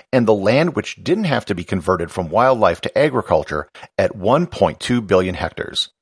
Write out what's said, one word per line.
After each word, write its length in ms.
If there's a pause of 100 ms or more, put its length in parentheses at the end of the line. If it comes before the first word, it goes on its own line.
(120)
and 140
the 80
land 420
which 280
didn't 220
have 200
to 80
be 100
converted 460
from 200
wildlife 520
to 160
agriculture 720 (280)
at 180
one 320
point 320
two 220
billion 340
hectares. 540 (120)